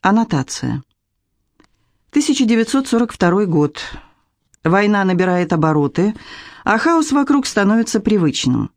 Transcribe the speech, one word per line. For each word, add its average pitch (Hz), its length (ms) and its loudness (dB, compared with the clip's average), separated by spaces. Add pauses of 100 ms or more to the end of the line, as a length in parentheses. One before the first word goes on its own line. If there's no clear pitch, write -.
Аннотация. 139 800 -2 (1300)
Тысяча 285 360 0
девятьсот 226 420 0
сорок 233 240 0
второй 185 340 0
год. 147 360 0 (800)
Война 202 400 2
набирает 180 480 0
обороты, 160 640 0 (480)
а 220 140 0
хаос 320 340 0
вокруг 285 340 0
становится 214 540 0
привычным. 139 760 0